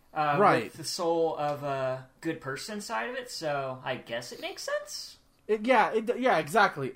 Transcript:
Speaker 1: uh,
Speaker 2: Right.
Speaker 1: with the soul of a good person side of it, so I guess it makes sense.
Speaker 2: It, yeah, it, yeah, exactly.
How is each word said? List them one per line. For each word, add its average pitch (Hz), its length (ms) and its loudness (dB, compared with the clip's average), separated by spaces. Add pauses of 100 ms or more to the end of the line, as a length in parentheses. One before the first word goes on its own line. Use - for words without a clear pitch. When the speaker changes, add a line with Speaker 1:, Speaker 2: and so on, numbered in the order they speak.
(120)
Speaker 1:
uh, 151 280 0
Speaker 2:
Right. 196 240 6
Speaker 1:
with - 100 -10
the 156 100 -12
soul 165 520 0
of 147 260 -2
a 131 440 -4 (140)
good 160 200 -4
person 143 400 -8
side 226 300 -4
of 254 60 -8
it, 247 140 -10
so 139 540 -4
I 131 120 -2
guess - 360 -8
it - 80 -14
makes 339 220 -8
sense. - 560 -6 (280)
Speaker 2:
It, 214 180 0
yeah, 220 280 6
it, 220 260 0
yeah, 240 200 4
exactly. 156 580 4